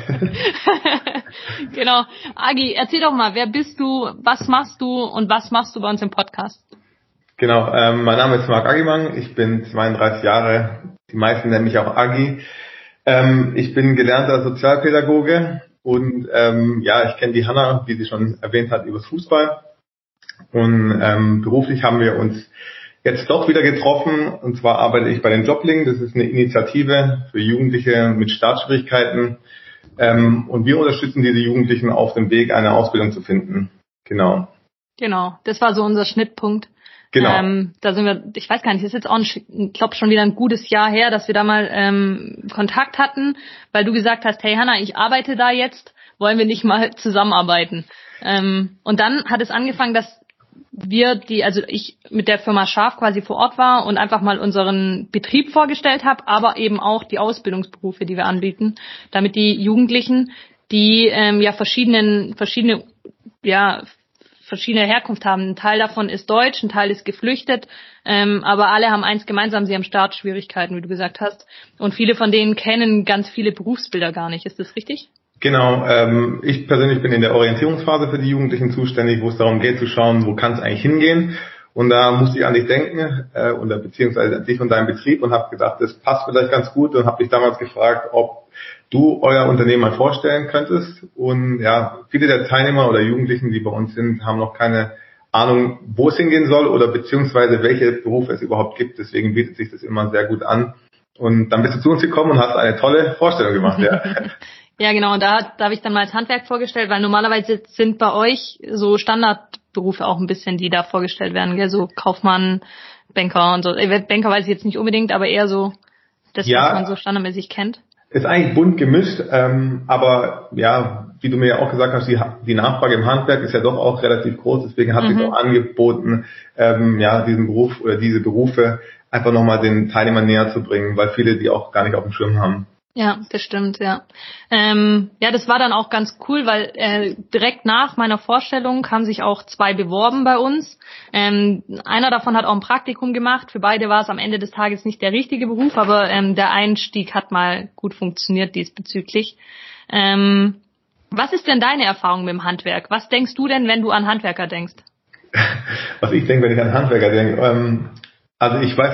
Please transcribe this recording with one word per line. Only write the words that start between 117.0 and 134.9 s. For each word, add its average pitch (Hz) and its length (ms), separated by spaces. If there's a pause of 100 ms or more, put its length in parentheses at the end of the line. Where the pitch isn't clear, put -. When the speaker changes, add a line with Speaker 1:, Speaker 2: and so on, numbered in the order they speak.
Speaker 1:
kennt. 208 300 (280)
Speaker 2:
Ist 131 180
eigentlich 160 280
bunt 170 240
gemischt, 147 520
ähm, 131 560
aber 127 640
ja, 113 560 (120)
wie 135 80
du 127 80
mir 127 120
ja 120 120
auch 123 100
gesagt 127 220
hast, 123 160
die 117 100
Ha-, - 280
die 117 80
Nachfrage 127 400
im 110 100
Handwerk 135 380
ist 123 100
ja 117 80
doch 127 160
auch 123 260
relativ 117 360
groß, 131 260
deswegen 117 300
hat 117 100
Speaker 1:
Mhm. 110 140
Speaker 2:
sich 226 80
auch 220 80
angeboten, 120 920 (320)
ähm, 113 420
ja, 107 280
diesen 110 220
Beruf 120 340
oder 107 160
diese 110 220
Berufe 117 600 (300)
einfach 117 200
nochmal 113 300
den 107 300
Teilnehmern 113 360
näher 110 280
zu 110 80
bringen, 101 340
weil 104 140
viele 113 260
die 107 140
auch - 200
gar 101 140
nicht 110 100
auf 101 100
dem 101 80
Schirm 107 280
haben. 98 260 (260)
Speaker 1:
Ja, 208 280 (100)
das 214 120
stimmt, 202 360
ja. 190 240 (480)
Ähm, 208 600 (100)